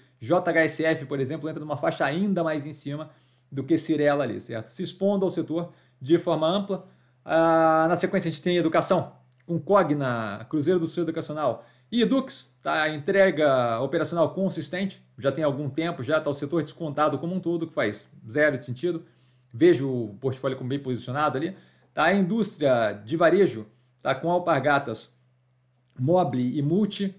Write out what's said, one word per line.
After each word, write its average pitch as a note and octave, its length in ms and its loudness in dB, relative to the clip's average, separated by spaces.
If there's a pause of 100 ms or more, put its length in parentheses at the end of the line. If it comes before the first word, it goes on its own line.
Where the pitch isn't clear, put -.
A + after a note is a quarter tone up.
(200)
J F3 300 0
H E3 140 4
S D#3 200 -2
F, D#3+ 220 0
por C#3+ 120 -4
exemplo, C#3+ 300 -4
entra D#3 120 -10
numa D3 160 -6
faixa D#3 280 -2
ainda F3 400 0
mais D#3 220 -2
em D3+ 60 -10
cima D3 380 -10 (400)
do C#3 140 -6
que D3+ 140 4
Cirela D3 460 2
ali, G#2 160 -6
certo? A2 280 -10
Se - 140 -12
expondo G3 420 0
ao F3+ 60 2
setor E3+ 420 -4 (280)
de D#3 180 4
forma D#3+ 280 0
ampla. F#3+ 400 -2 (380)
Ah, D#3+ 640 4
na F3 80 2
sequência, F3+ 320 0
a - 20 0
gente C#3+ 120 -8
tem F3 140 0
educação, D#3+ 580 2 (320)
com E3+ 120 -2
Cogna, C3 920 0
Cruzeiro D#3 280 0
do E3 80 -2
Sul F3 160 -4
Educacional D#3 640 -4 (260)
e A#3 120 2
Edux, B3+ 600 -2
tá? D#3 280 0
Entrega D3 880 4
operacional D3+ 540 0
consistente, F#3 680 -4 (140)
já C#3 160 0
tem D3+ 100 -4
algum C#3+ 280 -2
tempo, E3 320 -4
já D3+ 180 0
tá D3+ 80 -4
o C#3+ 60 -2
setor D3 280 -2
descontado D3+ 560 -2
como F3 160 -6
um F#3 60 -4
todo, E3+ 260 -4
que - 80 -16
faz G#2+ 340 -4 (220)
zero C#3+ 280 2
de - 60 -14
sentido. E3 400 -6 (480)
Vejo C#3 380 4
o A2+ 300 -6
portfólio C3 380 -4
como C3 100 -10
bem C#3 100 -4
posicionado C3 600 -4
ali, E3+ 180 -6 (380)
tá? D3+ 100 0
A F3 80 4
indústria D3+ 800 0
de G#2+ 240 -6
varejo, D#3+ 500 2 (340)
tá? C3+ 140 0
Com D#3+ 160 -2
Alpargatas, C#3+ 840 0 (840)
Mobile B2+ 580 0
e C#3+ 60 0
Multi, G3 460 0 (100)